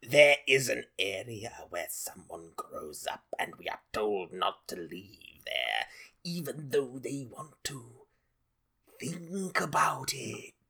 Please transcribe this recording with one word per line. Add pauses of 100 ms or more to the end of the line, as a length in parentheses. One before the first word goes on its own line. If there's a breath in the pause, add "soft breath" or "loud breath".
There (100)
is
an (120)
area (180)
where
someone
grows
up, (120)
and
we
are (100)
told
not
to
leave
there, (360 loud breath)
even
though
they
want
to. (1200)
Think
about
it.